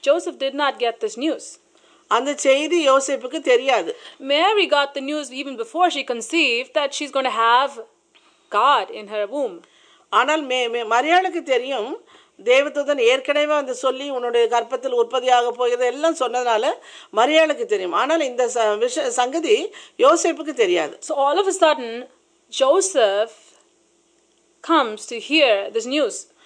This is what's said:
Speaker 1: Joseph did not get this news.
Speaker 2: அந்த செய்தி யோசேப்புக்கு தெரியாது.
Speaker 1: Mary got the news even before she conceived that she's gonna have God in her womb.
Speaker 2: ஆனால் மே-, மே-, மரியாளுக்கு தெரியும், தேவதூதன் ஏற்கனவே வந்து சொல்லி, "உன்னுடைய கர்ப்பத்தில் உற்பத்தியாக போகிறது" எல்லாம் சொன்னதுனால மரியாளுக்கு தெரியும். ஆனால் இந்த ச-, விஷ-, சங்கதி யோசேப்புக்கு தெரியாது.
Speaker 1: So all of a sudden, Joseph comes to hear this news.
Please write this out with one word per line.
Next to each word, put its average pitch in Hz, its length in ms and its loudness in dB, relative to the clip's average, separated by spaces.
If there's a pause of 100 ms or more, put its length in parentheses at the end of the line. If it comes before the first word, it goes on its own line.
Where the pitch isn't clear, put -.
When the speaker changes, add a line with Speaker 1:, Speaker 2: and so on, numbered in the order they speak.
Speaker 1:
Joseph 320 320 0
did 269 140 -4
not 277 260 -2
get 233 240 -4
this 220 160 -6
news. 277 260 -4 (640)
Speaker 2:
அந்த 262 260 0
செய்தி 294 560 2
யோசேப்புக்கு 269 500 0
தெரியாது. 247 560 2 (320)
Speaker 1:
Mary 349 400 2
got 285 260 0
the 277 60 -8
news 277 320 -8
even 262 240 -10
before 311 380 0
she 269 100 -6
conceived 254 680 -2
that 285 240 0
she's 285 140 -8
gonna 269 260 -2
have 240 320 4 (800)
God 233 440 2
in 214 140 -14
her 208 180 -4
womb. 233 360 -6 (480)
Speaker 2:
ஆனால் 277 360 2
மே-, 254 220 -2
மே-, 233 220 -4
மரியாளுக்கு 330 520 2
தெரியும், 254 640 -4 (400)
தேவதூதன் 285 540 2
ஏற்கனவே 262 480 2
வந்து 277 280 -2
சொல்லி, 269 360 -4
"உன்னுடைய 240 380 0
கர்ப்பத்தில் 240 440 -4
உற்பத்தியாக 247 580 2
போகிறது" 247 360 -2
எல்லாம் 294 300 0
சொன்னதுனால 247 560 0 (440)
மரியாளுக்கு 294 480 2
தெரியும். 190 280 -2
ஆனால் 277 280 0
இந்த 247 260 -2
ச-, 220 420 0
விஷ-, 294 180 -4
சங்கதி 269 680 0 (240)
யோசேப்புக்கு 311 540 2
தெரியாது. 180 480 0
Speaker 1:
So 294 160 -8
all 285 220 2
of 392 80 0
a 392 40 0
sudden, 254 580 0 (500)
Joseph 247 720 2 (1400)
comes 269 260 2
to 233 220 -12
hear 226 580 2
this 226 140 -4
news. 269 380 -2 (200)